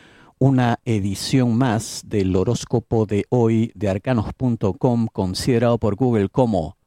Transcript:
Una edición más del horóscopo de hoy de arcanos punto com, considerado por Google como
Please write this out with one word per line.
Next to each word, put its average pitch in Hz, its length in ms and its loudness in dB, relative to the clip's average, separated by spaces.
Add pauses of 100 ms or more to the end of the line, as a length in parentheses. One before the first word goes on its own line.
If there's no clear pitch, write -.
(380)
Una 127 460 2
edición 113 720 0
más 117 500 -2
del 95 300 0
horóscopo 113 720 0
de 101 220 -2
hoy 113 460 2
de 98 140 -4
arcanos 104 460 -2
punto 117 400 -2
com, 120 320 0
considerado 117 720 0
por 104 160 0
Google 110 340 0
como 101 480 0 (100)